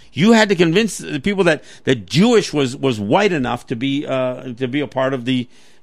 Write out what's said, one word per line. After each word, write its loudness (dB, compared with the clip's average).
you 4
had 6
to 2
convince 2
the -6
people -2
that, 2
that -2
Jewish 2
was, -2
was -2
white 2
enough -4
to -6
be, -4
uh, -6
to -6
be -4
a -4
part -2
of -6
the, -2